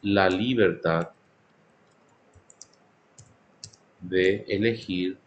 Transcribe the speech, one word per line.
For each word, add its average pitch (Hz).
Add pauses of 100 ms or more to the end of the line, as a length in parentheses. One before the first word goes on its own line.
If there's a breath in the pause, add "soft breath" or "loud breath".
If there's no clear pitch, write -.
la 98
libertad 92 (3000)
de 92
elegir 98